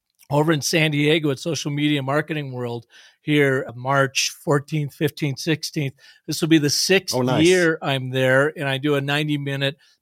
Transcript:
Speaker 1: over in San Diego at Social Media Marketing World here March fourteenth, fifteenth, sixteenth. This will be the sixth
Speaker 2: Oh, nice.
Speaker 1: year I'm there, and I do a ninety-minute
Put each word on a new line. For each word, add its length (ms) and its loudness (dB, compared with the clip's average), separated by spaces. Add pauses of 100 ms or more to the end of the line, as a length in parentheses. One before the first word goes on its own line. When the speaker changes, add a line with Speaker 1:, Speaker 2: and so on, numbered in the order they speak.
(300)
Speaker 1:
over 220 2
in 100 0
San 280 2
Diego 400 2
at 80 -4
Social 320 -6
Media 320 0
Marketing 500 -4
World 340 -8 (340)
here 540 2
March 560 0
fourteenth, 640 -4
fifteenth, 440 -4
sixteenth. 560 -4 (320)
This 140 -6
will 80 0
be 100 6
the 120 0
sixth 440 0
Speaker 2:
Oh, 60 0
nice. 260 2
Speaker 1:
year 360 4
I'm 280 -2
there, 460 2
and 100 -6
I 120 -2
do 160 0
a 80 0
ninety-minute 760 -2 (260)